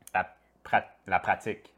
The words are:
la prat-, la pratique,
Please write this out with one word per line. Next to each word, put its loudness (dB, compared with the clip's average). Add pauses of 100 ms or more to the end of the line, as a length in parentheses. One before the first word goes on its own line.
(160)
la 0 (360)
prat-, 2 (220)
la 2
pratique, -4